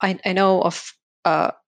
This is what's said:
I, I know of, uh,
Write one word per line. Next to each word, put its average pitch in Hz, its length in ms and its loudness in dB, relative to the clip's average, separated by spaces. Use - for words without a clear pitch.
I, 190 220 -2
I 196 80 -2
know 190 300 2
of, - 280 -4
uh, 156 240 0